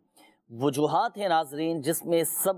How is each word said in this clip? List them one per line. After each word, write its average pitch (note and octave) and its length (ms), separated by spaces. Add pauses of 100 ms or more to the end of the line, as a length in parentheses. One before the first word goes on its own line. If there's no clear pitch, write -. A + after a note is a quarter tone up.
(500)
وجوہات D3 680
ہیں G3+ 100
ناظرین، D#3+ 540
جس D#3+ 240
میں E3 180
سب F#3 340